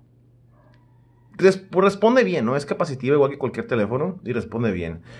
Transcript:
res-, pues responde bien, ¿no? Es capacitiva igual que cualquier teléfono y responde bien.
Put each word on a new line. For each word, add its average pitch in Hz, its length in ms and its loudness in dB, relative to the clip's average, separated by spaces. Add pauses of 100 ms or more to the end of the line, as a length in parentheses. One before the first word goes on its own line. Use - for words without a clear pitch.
(1300)
res-, 190 240 4
pues 185 260 -2
responde 220 400 4
bien, 170 220 -2
¿no? 123 100 0
Es 143 100 -4
capacitiva 131 500 -2
igual 139 160 4
que - 60 -10
cualquier 120 300 -6
teléfono 127 560 -2
y 120 80 -6
responde 113 400 -4
bien. 85 300 -6 (180)